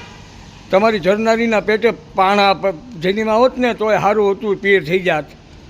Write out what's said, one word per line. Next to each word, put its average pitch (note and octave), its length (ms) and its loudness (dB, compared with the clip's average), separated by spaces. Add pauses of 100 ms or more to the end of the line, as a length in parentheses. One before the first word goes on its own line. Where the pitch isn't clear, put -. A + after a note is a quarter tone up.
(720)
તમારી G#3+ 300 2
જરનારીના A3 600 0
પેટે G#3+ 300 0
પાણા G3 640 0
પ-, E3+ 460 -8
જનીમાં G#3+ 380 0
હોત B3+ 200 2
ને B3 160 -2
તોય G#3 240 0
સારું G3+ 340 0
હતું, G3+ 240 -4
પીર G3 280 2
થઈ E3+ 140 -2
જાત. E3+ 260 -2 (460)